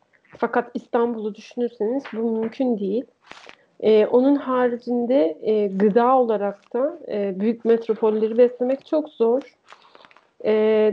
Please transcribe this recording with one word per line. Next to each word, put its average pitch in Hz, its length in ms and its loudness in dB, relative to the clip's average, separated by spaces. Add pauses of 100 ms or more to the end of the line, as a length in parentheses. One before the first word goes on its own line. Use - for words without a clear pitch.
(380)
Fakat 240 360 -2
İstanbul'u 233 600 -4
düşünürseniz 240 800 -6
bu 226 180 -4
mümkün 226 480 -2
değil. 202 260 -4 (760)
E, 214 260 4
onun 262 300 4
haricinde, 247 1040 -2
e, 214 240 0
gıda 214 500 2
olarak 208 580 -2
da, 294 240 -4 (100)
e, 202 320 -4
büyük 226 240 -2
metropolleri 220 760 0
beslemek 247 480 2
çok 302 220 -2
zor. 233 480 -2 (880)
E, 220 80 0 (400)